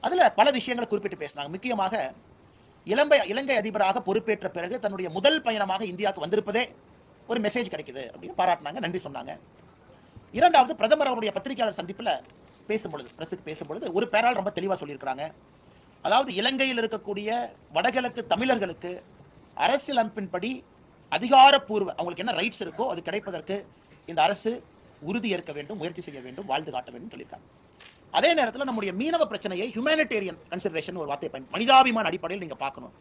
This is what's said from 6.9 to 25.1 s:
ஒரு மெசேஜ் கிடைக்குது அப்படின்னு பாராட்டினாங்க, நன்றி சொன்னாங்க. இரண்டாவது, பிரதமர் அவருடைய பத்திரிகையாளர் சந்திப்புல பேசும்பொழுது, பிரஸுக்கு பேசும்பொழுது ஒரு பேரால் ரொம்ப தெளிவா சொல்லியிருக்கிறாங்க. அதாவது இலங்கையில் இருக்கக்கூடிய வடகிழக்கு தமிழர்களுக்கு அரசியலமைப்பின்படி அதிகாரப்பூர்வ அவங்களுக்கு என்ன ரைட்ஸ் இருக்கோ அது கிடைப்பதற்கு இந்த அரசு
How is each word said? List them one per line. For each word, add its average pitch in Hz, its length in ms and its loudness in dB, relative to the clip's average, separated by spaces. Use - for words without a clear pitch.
ஒரு 233 160 0
மெசேஜ் 220 280 -2
கிடைக்குது 131 360 -8
அப்படின்னு - 300 -12
பாராட்டினாங்க, 170 440 0
நன்றி 175 220 -4
சொன்னாங்க. 135 260 -10
இரண்டாவது, 294 420 6
பிரதமர் 277 300 4
அவருடைய 220 280 -2
பத்திரிகையாளர் 226 420 -2
சந்திப்புல 196 300 -4
பேசும்பொழுது, 156 480 -4
பிரஸுக்கு 160 300 -8
பேசும்பொழுது 156 380 -6
ஒரு 226 140 2
பேரால் 233 280 4
ரொம்ப 190 180 -2
தெளிவா 190 220 0
சொல்லியிருக்கிறாங்க. 135 440 -8
அதாவது 254 240 4
இலங்கையில் 254 420 0
இருக்கக்கூடிய 208 480 -4
வடகிழக்கு 240 460 0
தமிழர்களுக்கு 196 580 0
அரசியலமைப்பின்படி 220 840 0
அதிகாரப்பூர்வ 262 840 6
அவங்களுக்கு 175 260 -4
என்ன 226 160 0
ரைட்ஸ் 214 260 -2
இருக்கோ 185 260 -4
அது 170 160 -4
கிடைப்பதற்கு 185 480 -4
இந்த 165 160 -2
அரசு 202 240 0